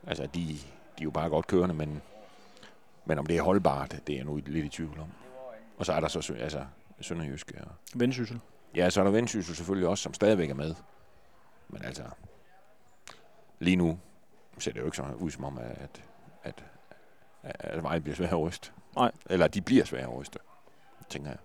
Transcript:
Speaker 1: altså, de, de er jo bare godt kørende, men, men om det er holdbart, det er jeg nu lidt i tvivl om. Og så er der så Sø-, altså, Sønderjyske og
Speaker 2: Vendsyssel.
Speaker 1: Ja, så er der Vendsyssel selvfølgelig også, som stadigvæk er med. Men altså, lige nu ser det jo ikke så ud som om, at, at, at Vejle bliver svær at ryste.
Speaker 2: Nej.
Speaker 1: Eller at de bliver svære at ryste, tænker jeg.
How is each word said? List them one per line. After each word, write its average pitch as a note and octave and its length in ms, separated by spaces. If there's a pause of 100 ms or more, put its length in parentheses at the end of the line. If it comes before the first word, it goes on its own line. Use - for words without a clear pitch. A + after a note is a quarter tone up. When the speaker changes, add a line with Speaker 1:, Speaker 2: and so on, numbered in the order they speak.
Speaker 1:
altså, C3+ 200
de, F2 220
de D2+ 60 (440)
er D#2+ 60
jo D2+ 60
bare D#2+ 180
godt D#2 180
kørende, F2+ 280
men, D2+ 280 (1000)
men D#2 140
om C#2+ 80
det E2+ 100
er E2 60
holdbart, D#2 540 (100)
det D2+ 60
er C2+ 40
jeg B1+ 80
nu D2 220
lidt D2+ 200
i - 20
tvivl D#2 320
om. D#2+ 80 (720)
Og - 80
så F2 60
er D#2 80
der D#2 80
så E2 120
Sø-, C#2+ 200
altså, C#2+ 240 (360)
Sønderjyske D#2 600
og D#2 120 (220)
Speaker 2:
Vendsyssel. A#2+ 460 (340)
Speaker 1:
Ja, F2 160
så G2+ 100
er F#2+ 40
der G2 60
Vendsyssel G#2 460
selvfølgelig F2 320
også, G2 140
som - 120
stadigvæk G2 360
er C2+ 40
med. D#2 200 (960)
Men G1+ 160
altså, - 180 (1600)
lige F2+ 180
nu F2 220 (600)
ser - 140
det - 80
jo C2 40
ikke D#2+ 120
så C#2 80 (140)
ud E2 120
som C2+ 140
om, C#2 140
at, A#1+ 440 (400)
at, - 220 (800)
at - 400
Vejle D#2+ 180
bliver D2 160
svær F2 140
at F2 100
ryste. - 300 (260)
Speaker 2:
Nej. B2 140 (200)
Speaker 1:
Eller F2+ 140
at D2+ 100
de G2+ 60
bliver B2+ 240
svære B1+ 180
at B1 160
ryste, - 200 (680)
tænker D2 220
jeg. - 140